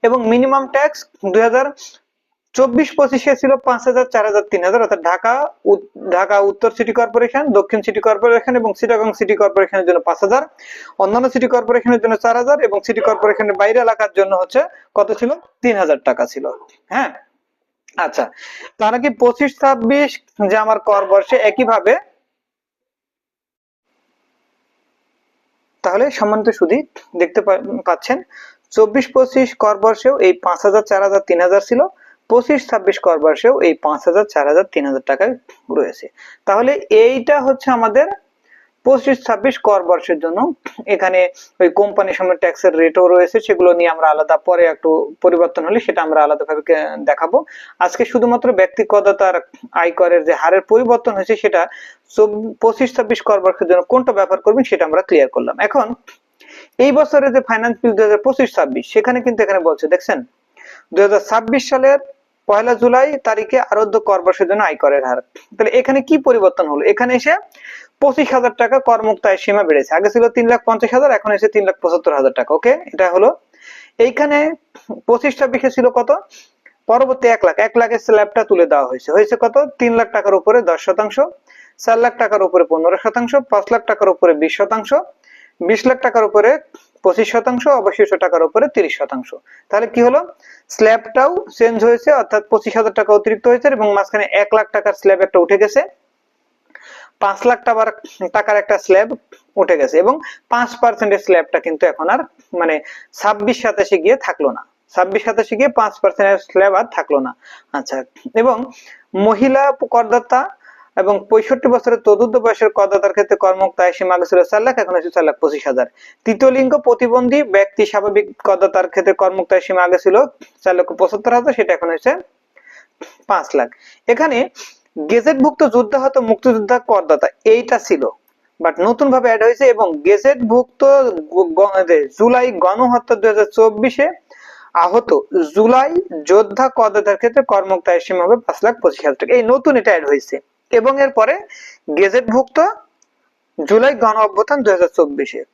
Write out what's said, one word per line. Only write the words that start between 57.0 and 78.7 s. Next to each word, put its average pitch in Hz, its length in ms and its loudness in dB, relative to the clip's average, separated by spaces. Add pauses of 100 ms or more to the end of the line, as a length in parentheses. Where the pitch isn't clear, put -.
যে 254 100 2
ফাইন্যান্স 226 400 -4
বিল 240 100 0
দুই 214 140 2
হাজার 208 180 2
পঁচিশ 262 320 0
ছাব্বিশ, 151 380 -2
সেখানে 247 280 0
কিন্তু 240 220 -4
এখানে 196 160 0
বলছে, 160 280 -2
দেখছেন, 180 320 -2 (760)
দুই 180 120 4
হাজার 202 240 2
ছাব্বিশ 226 400 -2
সালের 269 300 2 (480)
পয়লা 220 280 0
জুলাই 247 340 2 (140)
তারিখে 220 360 -2
আরোধ্য 214 400 -2
কর 196 220 0
বর্ষের 185 280 0
জন্য 208 140 0
আয়করের 143 420 0
হার। 127 140 -2 (360)
তাহলে 214 240 0
এখানে 269 220 0
কি 285 160 0
পরিবর্তন 214 500 2
হলো? 147 180 -4
এখানে 247 300 0
এসে 285 180 0 (640)
পঁচিশ 277 340 2
হাজার 240 240 0
টাকা 240 220 0
করমুক্ত 220 460 -2
আয়ের 190 180 0
সীমা 208 200 0
বেড়েছে। 156 320 0
আগে 196 140 2
ছিল 226 200 0
তিন 233 180 0
লাখ 233 180 2
পঞ্চাশ 220 280 -2
হাজার, 269 180 2
এখন 214 200 -2
এসে 208 160 0
তিন 208 180 0
লাখ 190 160 2
পঁচাত্তর 170 320 0
হাজার 135 200 0
টাকা। 127 200 -4
ওকে, 233 200 0 (200)
এটা 185 180 0
হলো। 196 180 4 (680)
এইখানে 277 400 0 (680)
পঁচিশ 240 320 0
ছাব্বিশে 262 300 -2
ছিল 240 200 -2
কত? 240 200 -2 (800)
পরবর্তী 254 400 0
এক 226 180 2
লাখ, 165 140 2
এক 214 180 -2
লাখের 233 280 0
স্ল্যাবটা 214 380 0
তুলে 180 220 2
দেওয়া 147 240 0